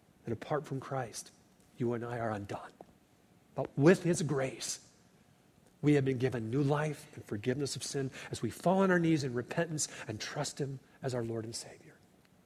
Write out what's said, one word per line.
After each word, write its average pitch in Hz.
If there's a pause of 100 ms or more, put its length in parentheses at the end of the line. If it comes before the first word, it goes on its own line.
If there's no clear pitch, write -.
(240)
That 117
apart 147
from 135
Christ, 127 (480)
you 120
and 117
I 120
are 117
undone. 101 (840)
But 135 (100)
with 170
his 170
grace, 135 (1040)
we 147
have 139
been 131
given 120
new 139
life 143
and -
forgiveness 127
of 123
sin 135 (200)
as -
we 110
fall 190
on 190
our 175
knees 160
in 127
repentance 151 (200)
and 107
trust -
him 135 (240)
as 131
our 120
Lord 113
and 113
Savior - (520)